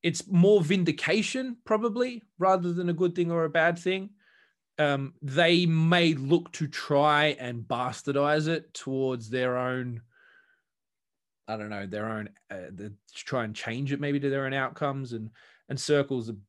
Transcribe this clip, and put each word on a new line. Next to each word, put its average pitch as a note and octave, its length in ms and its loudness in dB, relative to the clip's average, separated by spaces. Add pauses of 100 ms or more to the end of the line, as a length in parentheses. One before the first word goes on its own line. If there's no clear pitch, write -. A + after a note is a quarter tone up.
it's E3+ 260 -2
more F#3+ 340 6
vindication F#3+ 1000 0
probably A#3 600 -2 (160)
rather F3+ 340 2
than F3 160 0
a F3 40 0
good F3 200 0
thing F3 180 0
or E3+ 120 2
a D#3+ 60 -2
bad E3+ 280 2
thing. F#3+ 320 -4 (720)
Um, C#3 420 0
they E3+ 460 4
may E3 480 4
look D#3 380 0
to D3+ 140 -4
try D3 720 2
and A#2+ 220 -8
bastardize C#3 880 -2
it E3 260 -4
towards C3 560 -4
their B2+ 280 -2
own, B2+ 440 -6 (1500)
I A2 80 -6
don't G#2+ 140 -8
know, G2+ 160 -8
their G#2 220 -6
own, G#2+ 220 -8 (200)
uh, - 240 -12
the, G2+ 160 -12
to - 360 -20
try B2 180 -4
and A2 120 -8
change C3 360 -6
it C#3+ 80 -4
maybe C#3+ 200 -2
to C#3 100 -2
their C3+ 160 -2
own C3 80 -4
outcomes. C3+ 600 -4
And, A2 160 -8 (400)
and C3+ 100 -4
Circle's C#3 500 0
a G#2+ 60 -8 (140)